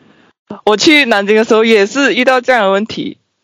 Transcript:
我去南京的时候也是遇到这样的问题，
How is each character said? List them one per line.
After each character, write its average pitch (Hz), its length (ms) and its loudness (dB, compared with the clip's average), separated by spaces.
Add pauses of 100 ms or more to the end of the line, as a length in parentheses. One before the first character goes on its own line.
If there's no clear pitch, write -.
(640)
我 214 140 2
去 294 280 2
南 202 220 -2
京 214 80 2
的 220 80 2
时 226 100 -2
候 220 120 2
也 214 200 2
是 254 300 -2
遇 247 80 0
到 262 160 0
这 254 140 -2
样 226 100 0
的 190 80 0
问 196 140 -2
题， - 320 -12 (260)